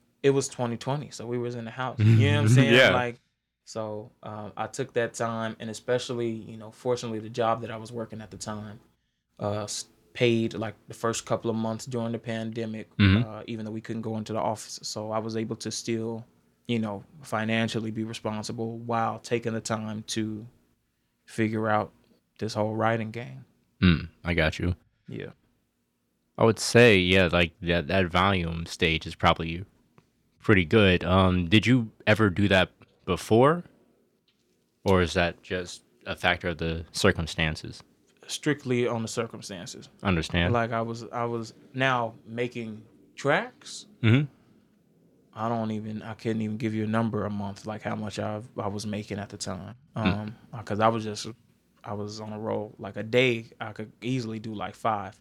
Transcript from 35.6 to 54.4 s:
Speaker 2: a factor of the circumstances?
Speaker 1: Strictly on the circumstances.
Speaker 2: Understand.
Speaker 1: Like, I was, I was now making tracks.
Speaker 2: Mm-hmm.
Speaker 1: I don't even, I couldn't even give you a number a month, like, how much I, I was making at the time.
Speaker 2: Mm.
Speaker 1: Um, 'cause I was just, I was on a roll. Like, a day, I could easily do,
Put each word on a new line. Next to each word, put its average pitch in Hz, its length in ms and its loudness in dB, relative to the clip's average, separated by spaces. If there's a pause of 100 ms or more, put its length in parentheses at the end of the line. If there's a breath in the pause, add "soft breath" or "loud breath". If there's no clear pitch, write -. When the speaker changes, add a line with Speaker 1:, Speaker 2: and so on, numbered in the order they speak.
Speaker 2:
a 95 100 -6
factor 90 320 2
of 82 100 -2
the 82 340 -4
circumstances? 80 880 0 (440)
Speaker 1:
Strictly 127 600 -2
on 113 160 -2
the 110 60 -6
circumstances. - 800 -10 (140)
Speaker 2:
Understand. 87 500 2
Speaker 1:
Like, 117 200 0
I 113 100 -2
was, 117 300 -8
I 120 120 -4
was 117 300 -6 (200)
now 127 400 0 (120)
making 113 560 -8 (320)
tracks. - 720 -4 (160)
Speaker 2:
Mm-hmm. 123 240 6 (1080)
Speaker 1:
I 110 140 -4
don't 113 220 -2
even, 107 320 -8
I 110 120 -12
couldn't 110 280 -4
even 107 140 -4
give 107 180 -2
you 110 100 -2
a 107 40 -2
number 107 380 0
a 104 40 -6
month, 101 360 -8
like, 107 160 -8
how 110 120 -6
much 107 240 -8
I, 107 220 -4 (180)
I 104 100 -4
was 104 180 -6
making 104 320 -6
at 98 100 -8
the - 80 -14
time. 98 380 -10 (220)
Speaker 2:
Mm. 104 380 -2 (180)
Speaker 1:
Um, 110 120 -12
'cause 104 160 -2
I 113 80 6
was 113 160 0
just, 104 220 -8 (580)
I 113 80 -10
was 104 280 -8
on 107 120 -10
a 107 60 -8
roll. 107 400 -4
Like, 104 180 -10
a 104 60 -6
day, 113 440 2 (140)
I 110 120 -10
could 110 280 -12
easily 113 380 -4
do, 110 160 -10